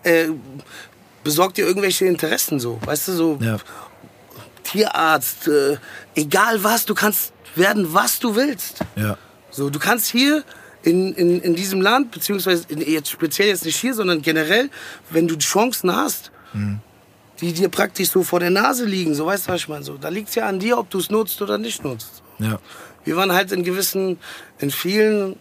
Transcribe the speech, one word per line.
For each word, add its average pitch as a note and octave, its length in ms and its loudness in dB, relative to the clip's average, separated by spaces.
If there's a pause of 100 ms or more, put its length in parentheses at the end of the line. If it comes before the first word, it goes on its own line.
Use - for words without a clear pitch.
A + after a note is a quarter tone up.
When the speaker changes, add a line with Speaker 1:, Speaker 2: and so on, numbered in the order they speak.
Speaker 1:
äh, E3 240 4 (960)
besorg E3+ 320 2
dir G3 120 0
irgendwelche F#3+ 380 0
Interessen, D#3 540 0
so, A#2 260 -6
weißt D3 240 -2
du, - 40 -4
so E3 280 0
Speaker 2:
Ja. A2+ 160 0 (1040)
Speaker 1:
Tierarzt, D#3+ 840 0
äh, C#3+ 300 2 (380)
egal F#3 480 2
was, A3 220 2
du G#3+ 80 -2
kannst - 400 0 (220)
werden, F#3+ 380 2
was A3+ 260 2
du A3 160 0
willst. C4 440 -2 (160)
Speaker 2:
Ja. G#2 220 -2 (340)
Speaker 1:
So, C#3 180 -4
du C#3+ 100 -4
kannst A3 280 0
hier C#4+ 360 2 (400)
in, F3+ 320 4
in, F3 260 4
in F3 140 2
diesem F#3+ 260 -2
Land, A#3 300 2
beziehungsweise F3+ 560 -2
in, D3+ 140 -6
jetzt D3+ 280 -2
speziell E3 380 0
jetzt F#3+ 180 0
nicht D#3 120 -2
hier, B3+ 160 0
sondern F3+ 280 0
generell, E3 480 2 (400)
wenn E3 180 2
du D#3+ 100 -2
Chancen G3 580 0
hast, - 360 -4 (220)
Speaker 2:
Mhm. G#2 260 -2 (640)
Speaker 1:
die E3+ 120 -2
dir F3 160 0
praktisch F#3+ 400 -2
so F#3 140 4
vor F3 160 2
der F3 100 2
Nase A#3+ 360 2
liegen, F#3 300 0
so, D3+ 100 -2
weißt G3 220 -2
du, F#3 60 -4
was E3+ 80 -2
ich - 60 -8
meine? D3 160 -10
So, C#3+ 140 -12
da D3 120 -10
liegt's G#3 260 -8
ja A3 120 0
an F#3+ 120 -2
dir, A#3+ 180 2
ob G#3 120 -4
du's F#3 200 -4
nutzt G#3+ 320 0
oder G#3 160 0
nicht A3 260 -6
nutzt. B2+ 380 -10 (180)
Speaker 2:
Ja. A2 200 -2 (460)
Speaker 1:
Wir D#3 100 -2
waren F#3+ 160 0
halt F#3+ 200 2
in F#3 120 -2
gewissen, F#3 560 -2 (400)
in C#3+ 120 -2
vielen G3+ 680 0